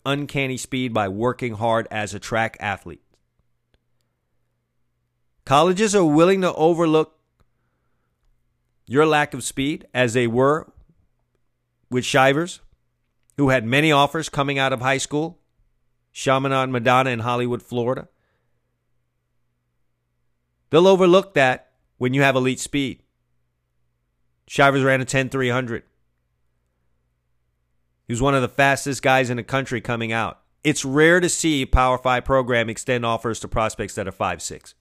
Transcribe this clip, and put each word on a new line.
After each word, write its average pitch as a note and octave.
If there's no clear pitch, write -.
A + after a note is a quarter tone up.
uncanny C#3
speed B2+
by G#2+
working A#2
hard A2+
as A2
a G#2
track A2+
athlete. F#2
Colleges F#3
are G3
willing E3+
to F3
overlook D#3
your C#3
lack D3
of B2
speed, -
as B2
they A#2+
were C3+
with B2
Shivers, C#3
who C#3+
had B2+
many D3
offers C#3+
coming C#3
out C3+
of A#2+
high C3+
school, D3+
Chaminade C3+
Madonna B2+
in A#2+
Hollywood, B2
Florida. B2
They'll E3+
overlook F#3+
that B2+
when B2+
you C#3
have C3+
elite B2+
speed. -
Shivers C#3
ran C3+
a B2+
ten C3+
three C3
hundred. A#2+
He A#2+
was A2+
one C#3
of C3+
the A#2+
fastest C#3
guys C3
in B2
the A2+
country C3
coming A#2
out. A2+
It's D3
rare D#3
to F3
see D3
Power B2+
Five B2+
program A#2+
extend A#2+
offers A2+
to G#2+
prospects A2
that G2+
are F#2+
five F2+
six. -